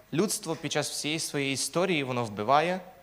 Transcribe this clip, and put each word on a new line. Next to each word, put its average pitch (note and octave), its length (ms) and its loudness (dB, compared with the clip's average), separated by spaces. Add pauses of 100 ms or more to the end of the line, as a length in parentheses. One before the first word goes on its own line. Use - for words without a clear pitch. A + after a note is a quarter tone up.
(120)
людство E3 440 0
під C#3 160 -6
час D3 180 0
всієї D#3 300 -2
своєї C#3 320 -2
історії, E3 520 0
воно B2 200 0
вбиває, C#3 560 2 (220)